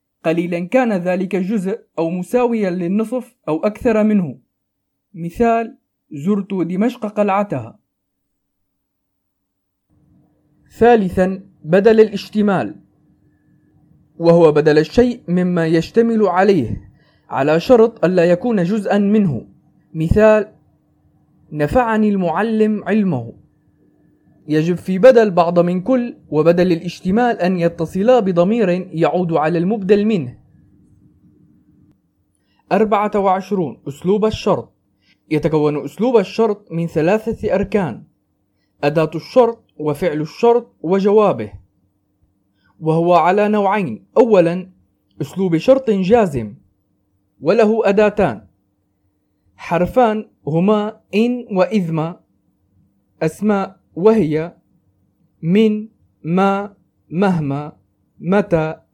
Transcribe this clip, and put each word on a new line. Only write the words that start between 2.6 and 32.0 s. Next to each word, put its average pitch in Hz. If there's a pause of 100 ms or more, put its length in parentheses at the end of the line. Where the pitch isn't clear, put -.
للنصف 208 (120)
أو 156
أكثر 214
منه، 196 (760)
مثال 226 (340)
زرت 190
دمشق 190
قلعتها. 202 (3000)
ثالثاً، 190 (200)
بدل 196
الاشتمال، 202 (1400)
وهو 170
بدل 151
الشيء 240
مما 175
يشتمل 214
عليه 175 (380)
على 143
شرط 226
ألا 175
يكون 180
جزءاً 202
منه، 202 (460)
مثال 208 (960)
نفعني 214
المعلم 208
علمه. 170 (1120)
يجب 156
في 185
بدل 226
بعض 175
من 175
كل 240 (120)
وبدل 175
الاشتمال 185
أن 185
يتصلا 170
بضمير 190 (220)
يعود 160
على 160
المبدل 202
منه. 170 (2250)